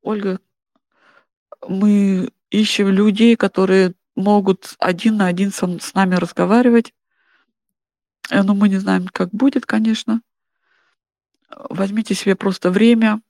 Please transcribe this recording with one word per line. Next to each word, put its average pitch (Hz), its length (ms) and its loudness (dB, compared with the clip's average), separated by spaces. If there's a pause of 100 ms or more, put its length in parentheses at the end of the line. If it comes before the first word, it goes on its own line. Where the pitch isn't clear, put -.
Ольга, 202 340 -4 (1300)
мы 196 600 0 (200)
ищем 208 380 0
людей, 214 480 2
которые 190 580 0 (220)
могут 190 640 0
один 202 400 -2
на 196 80 0
один 185 260 -2
со - 140 -6
м-, 175 140 -6
с - 140 -14
нами 185 220 0
разговаривать. 226 760 2 (1400)
Э, 196 120 0
но 196 120 0
мы 202 140 2
не 190 100 0
знаем, 190 300 -2
как 185 240 -6
будет, 262 340 0
конечно. 220 540 -2 (1500)
Возьмите 196 440 -4
себе 190 220 -2
просто 185 340 -2
время. 220 600 4